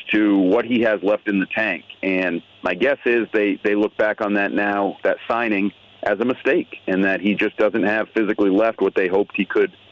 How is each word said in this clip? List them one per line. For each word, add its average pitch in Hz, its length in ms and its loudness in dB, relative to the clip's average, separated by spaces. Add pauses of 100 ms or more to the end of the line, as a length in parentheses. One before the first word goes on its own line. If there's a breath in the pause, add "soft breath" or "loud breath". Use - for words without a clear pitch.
(120)
to 107 260 4
what 92 260 2
he 117 160 0
has 107 220 0
left 104 260 0
in 101 100 0
the 92 80 0
tank. 107 380 -4 (180)
And 92 400 -2 (200)
my 92 120 -2
guess 131 320 0
is 120 260 0
they, 104 300 0
they 104 140 0
look 104 200 0
back 107 240 0
on 104 140 -2
that 101 180 0
now, 101 520 -2
that 98 140 0 (100)
signing, 107 440 -2 (300)
as 101 180 -2
a 117 40 0
mistake, - 520 -2 (100)
and 95 180 0
that 95 160 -2
he 101 140 0
just 101 220 -2
doesn't 107 260 0
have 104 280 -2
physically 104 400 0
left 110 300 2
what 95 140 0
they 95 140 2
hoped 95 260 0
he - 100 -2
could 98 280 0 (200)